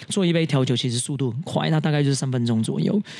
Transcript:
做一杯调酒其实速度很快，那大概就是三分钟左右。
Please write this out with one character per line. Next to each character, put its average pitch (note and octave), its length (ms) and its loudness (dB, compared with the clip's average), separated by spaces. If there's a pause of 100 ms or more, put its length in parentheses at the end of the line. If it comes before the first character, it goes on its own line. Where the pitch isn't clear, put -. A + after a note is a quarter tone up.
做 F#3+ 180 0
一 E3+ 60 2
杯 E3 120 2
调 C3+ 200 2
酒 B2 120 0
其 B2 140 -2
实 A#2 80 -2
速 C#3+ 180 -4
度 B2+ 140 -2
很 A#2+ 120 -6
快， D#3 280 -2
那 D#3 100 2
大 D#3 100 0
概 D3 120 2
就 C#3 80 2
是 C#3 40 2
三 C3 180 -4
分 B2 120 0
钟 A2+ 180 2
左 - 180 -2
右。 G3 200 2 (200)